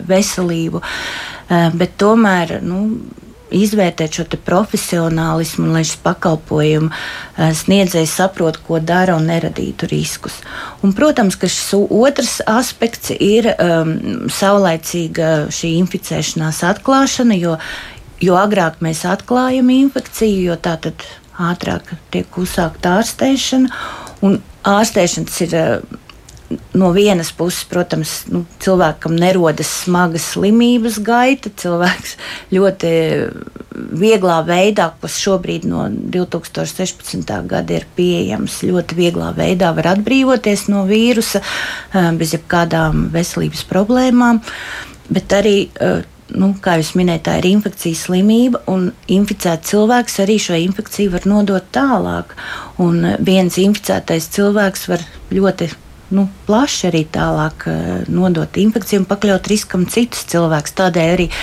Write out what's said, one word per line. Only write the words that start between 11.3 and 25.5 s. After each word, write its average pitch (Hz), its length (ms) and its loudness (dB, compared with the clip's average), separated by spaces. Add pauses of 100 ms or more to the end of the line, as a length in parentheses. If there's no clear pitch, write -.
ka 185 80 0
šis - 260 -4
u-, 196 140 2 (160)
otrs 285 420 0
aspekts - 640 -2
ir, 208 360 2
ehm, 165 800 0
saulaicīga 165 1200 0
šī 165 320 -2
inficēšanās 160 800 -4 (140)
atklāšana, 262 640 2
jo, 170 180 0 (640)
jo 180 140 4
agrāk 190 480 2
mēs 160 260 -4
atklājam 254 640 2
infekciju, 233 720 2
jo 170 140 0
tā 165 240 -2
tad - 260 -8 (300)
ātrāk - 580 -4 (160)
tiek 180 160 -4 (100)
uzsākta 180 600 -2
ārstēšana. 262 720 0 (520)
Un 196 200 4 (240)
ārstēšana 190 640 2
tas - 120 -8
ir, 170 140 -2